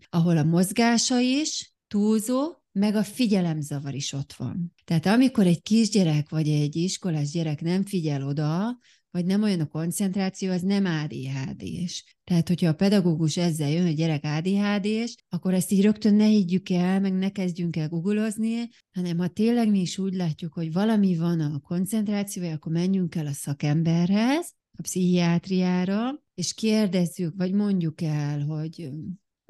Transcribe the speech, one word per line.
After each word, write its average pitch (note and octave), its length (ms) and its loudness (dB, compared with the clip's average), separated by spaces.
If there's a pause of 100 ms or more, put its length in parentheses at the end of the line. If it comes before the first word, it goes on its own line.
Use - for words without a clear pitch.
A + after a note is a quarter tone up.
ahol E3+ 280 2
a D3 80 2
mozgása A3 760 2
is C4 560 -2 (140)
túlzó, A3 520 0 (320)
meg G3+ 220 0
a G#3+ 80 2
figyelemzavar D#3 920 -2
is C#3 180 -6
ott C#3 200 -8
van. E3+ 400 -6 (120)
Tehát E3 220 0
amikor A#3 400 4
egy E3+ 160 2
kisgyerek F#3+ 680 2
vagy D#3 200 -2
egy D3 280 0
iskolás E3 540 -2
gyerek D3+ 300 -4
nem F3+ 240 0
figyel E3+ 420 -2
oda, D#3+ 520 -2 (320)
vagy F3+ 160 -2
nem G3 160 2
olyan G3+ 180 0
a D3+ 60 0
koncentráció, F#3+ 840 -4
az F3+ 120 -2
nem G3 220 2
A D#3 220 -2
D D3+ 60 -8
H C3+ 440 -6
D-s. - 680 -8
Tehát, E3+ 240 2
hogyha F3+ 200 2
a D#3 60 2
pedagógus E3+ 640 2
ezzel D#3+ 340 0
jön, E3+ 140 2
hogy E3+ 100 2
gyerek D#3 300 -2
A D3+ 160 -2
D E3+ 60 -4
H G3+ 340 0
D-s, A3 340 -4 (140)
akkor F#3 260 -2
ezt F#3 180 0
így G3 100 4
rögtön G#3+ 320 4
ne G#3 100 6
higgyük F#3+ 460 4
el, F#3 300 2
meg G3 120 0
ne F#3 180 0
kezdjünk F3+ 460 -4
el D#3 120 -2
google-ozni, G#3+ 800 -2 (240)
hanem F3 260 -4
ha F3+ 100 0
tényleg A3+ 420 2
mi G3+ 100 4
is E3+ 180 -4
úgy F#3+ 160 -2
látjuk, F3 380 -4
hogy D#3+ 200 -4
valami G3 440 2
van E3+ 240 0
a D3 180 -2
koncentrációja, G3+ 960 -4
akkor D#3+ 200 -6
menjünk F3+ 420 0
el D#3+ 120 -4
a C#3+ 60 -4
szakemberhez, E3+ 1200 0 (240)
a F3 40 -10
pszichiátriára, F3+ 1400 0 (120)
és - 200 -6
kérdezzük, F#3 840 0
vagy F3+ 160 -2
mondjuk F#3+ 500 0
el, D3 380 -2
hogy, D#3 500 -6 (600)